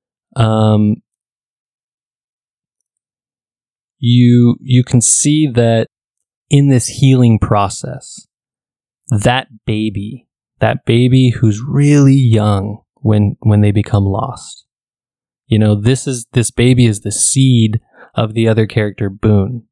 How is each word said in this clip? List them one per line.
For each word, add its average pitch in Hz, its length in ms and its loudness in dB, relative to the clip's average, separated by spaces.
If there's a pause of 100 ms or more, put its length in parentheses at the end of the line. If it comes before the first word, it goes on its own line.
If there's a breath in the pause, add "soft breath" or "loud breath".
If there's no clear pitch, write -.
(360)
um, 107 600 0 (3000)
you, 120 640 4
you 127 240 0
can 120 160 0
see 151 460 0
that 117 400 0 (640)
in 143 180 2
this 127 180 0
healing 123 520 2
process, - 880 -6 (840)
that 123 400 -2 (180)
baby, 107 640 -8 (320)
that 117 240 -2
baby 123 460 2
who's 110 320 -2
really 143 520 2
young 107 680 0 (140)
when, 104 440 0
when 104 200 0
they 104 120 2
become 101 320 -2
lost, - 600 -10 (840)
you 107 120 0
know, 107 220 2
this 127 260 -2
is, 123 260 -8
this 117 180 -2
baby 123 360 2
is 104 140 -2
the 104 120 -10
seed 117 680 0 (340 loud breath)
of 110 200 -4
the 113 140 0
other 110 180 0
character, 104 440 -4
Boone, 104 600 -2